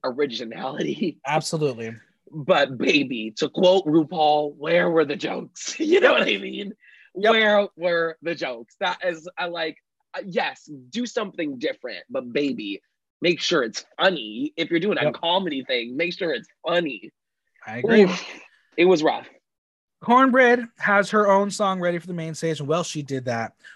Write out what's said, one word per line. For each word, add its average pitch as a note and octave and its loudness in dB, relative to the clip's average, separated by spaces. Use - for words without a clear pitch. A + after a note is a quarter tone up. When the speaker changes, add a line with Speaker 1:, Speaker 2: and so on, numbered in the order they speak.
Speaker 1:
originality. C3 -4
<laughs> - -14
Speaker 2:
Absolutely. C#3 -2
Speaker 1:
But C#3 2
baby, B2 0
to D#3 -2
quote F#3 4
RuPaul, D3+ 2
"Where E3+ 0
were D#3+ 4
the C#3+ -4
jokes?" - -8
<laughs> - -
You E4 4
know C5 8
Speaker 2:
Yep. - 2
Speaker 1:
what - 0
I G3+ 0
mean? G3+ -10
Speaker 2:
Yep. G3+ 2
Speaker 1:
Where G#3 4
were E3+ -2
the E3 -4
jokes? B2 -10
That F3+ -2
is, E3 -6
I F3+ -6
like, E3 -6
uh, F#3+ -10
yes, F3+ -6
do A#3+ -6
something F3 -6
different, A#2+ -8
but B2 -8
baby, A2+ -4
make E3+ 0
sure D#3 0
it's - -8
funny. C#3 -2
If D#3+ -4
you're E3 2
doing F#3+ 0
a B2 0
Speaker 2:
Yep. D3 0
Speaker 1:
comedy E3+ -2
thing, B2 -4
make F3 -2
sure E3+ -4
it's A#2 -6
funny. D#3+ -4
Speaker 2:
I A2 -10
agree. A3 6
Speaker 1:
Oof, F3+ 0
it E3+ 4
was F3 6
rough. - 0
Speaker 2:
Cornbread B3 4
has G3+ 2
her G#3 4
own G3 4
song F#3+ -2
ready F3 0
for E3 -14
the F#3 -10
main D#3+ -8
stage, D#3+ -4
and C#3 -6
well, E3 0
she D#3 -8
did C3+ -6
that. A2+ -4